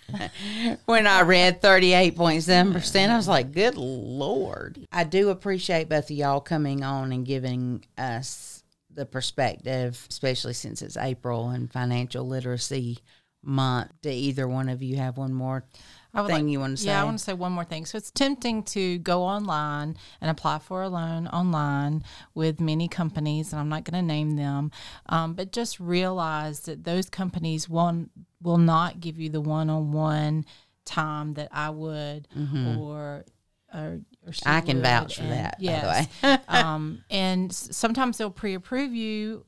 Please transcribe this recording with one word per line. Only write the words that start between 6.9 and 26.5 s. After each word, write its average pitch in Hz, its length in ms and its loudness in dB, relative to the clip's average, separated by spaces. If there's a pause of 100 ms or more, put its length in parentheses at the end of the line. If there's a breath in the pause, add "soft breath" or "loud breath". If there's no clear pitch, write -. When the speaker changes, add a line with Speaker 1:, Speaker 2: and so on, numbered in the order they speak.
Speaker 1:
and 127 140 -2
giving 127 580 -2 (140)
us 123 640 -6 (280)
the 143 140 -8
perspective, 127 1040 -4
especially 127 460 -4
since 113 260 -10
it's 107 160 -12
April 120 540 -4
and 123 200 -4
Financial 123 560 -2
Literacy 123 720 -4 (440 soft breath)
Month. 131 480 0 (100)
Do 151 80 -6
either 131 400 -2
one 131 220 -2
of 127 120 -6
you 131 140 -2
have 131 220 -4
one 135 160 -4
more 131 300 -4 (500 loud breath)
Speaker 2:
I 202 80 0
would 202 60 -2
Speaker 1:
thing 156 180 2
Speaker 2:
like 147 60 0
Speaker 1:
you 139 80 0
wanna 135 180 -2
Speaker 2:
Yeah, 196 200 0
I - 20 2
Speaker 1:
say? 196 40 2
Speaker 2:
wanna 220 140 -2
say 208 160 -6
one 180 180 -4
more 175 120 -4
thing. 160 220 -10
So - 120 -8
it's - 140 -12
tempting 269 500 0
to 185 360 -2
go 180 260 2
online 156 720 -2 (240 loud breath)
and 160 100 -2
apply 151 300 0
for 185 240 -6
a 196 40 -4
loan 165 380 -4
online 151 800 0 (300 loud breath)
with 160 260 0
many 160 260 0
companies, 151 680 -2
and 156 60 -6
I'm 147 100 -2
not 156 140 -4
gonna 175 180 -4
name 151 360 0
them, 143 340 -2 (360 loud breath)
um, 165 280 -2
but 196 160 -8
just 233 300 -6
realize 170 800 -2